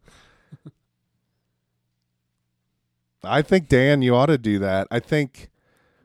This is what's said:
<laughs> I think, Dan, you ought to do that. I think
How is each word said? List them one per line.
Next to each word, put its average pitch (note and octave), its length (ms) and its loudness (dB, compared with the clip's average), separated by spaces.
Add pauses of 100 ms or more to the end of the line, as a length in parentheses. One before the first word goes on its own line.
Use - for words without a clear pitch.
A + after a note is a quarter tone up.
(640)
<laughs> - 60 -20 (2500)
I A2+ 180 -2
think, E3+ 260 0
Dan, C3+ 340 2
you B2 140 2
ought C3 120 2
to D#3 100 2
do G#2+ 220 -2
that. G2 300 -2
I A#2 100 -4
think D3 500 -6 (560)